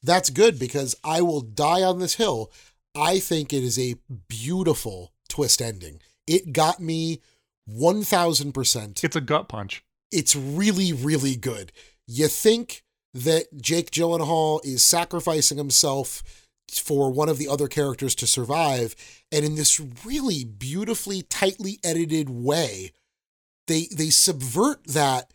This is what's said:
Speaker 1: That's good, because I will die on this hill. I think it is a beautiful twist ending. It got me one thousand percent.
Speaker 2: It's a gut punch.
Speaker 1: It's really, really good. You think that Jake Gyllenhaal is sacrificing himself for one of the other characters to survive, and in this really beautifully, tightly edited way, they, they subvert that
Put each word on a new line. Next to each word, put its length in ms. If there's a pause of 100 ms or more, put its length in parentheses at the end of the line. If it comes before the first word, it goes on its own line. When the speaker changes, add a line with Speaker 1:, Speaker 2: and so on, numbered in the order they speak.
Speaker 1:
That's 240
good, 300
because 440
I 180
will 200
die 420
on 160
this 160
hill. 360 (440)
I 240
think 320
it 120
is 160
a 160 (340)
beautiful 840 (160)
twist 340
ending. 380 (280)
It 260
got 260
me 420 (440)
one 380
thousand 500
percent. 500
Speaker 2:
It's 120
a 60
gut 280
punch. 340 (280)
Speaker 1:
It's 240
really, 580
really 420
good. 360 (360)
You 200
think 560 (300)
that 320 (140)
Jake 320
Gyllenhaal 720
is 200
sacrificing 760
himself 640 (500)
for 400
one 180
of 80
the 100
other 200
characters 480
to 120
survive, 680 (360)
and 120
in 120
this 240 (260)
really 380
beautifully, 800
tightly 600
edited 460
way, 640 (760)
they, 280
they 140
subvert 760
that 500